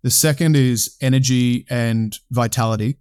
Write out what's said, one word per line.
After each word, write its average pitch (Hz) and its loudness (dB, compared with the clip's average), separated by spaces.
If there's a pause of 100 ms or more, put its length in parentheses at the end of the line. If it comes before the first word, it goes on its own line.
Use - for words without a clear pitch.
The 123 0
second 156 2
is 127 0
energy 127 0
and 113 -2 (140)
vitality. 113 -2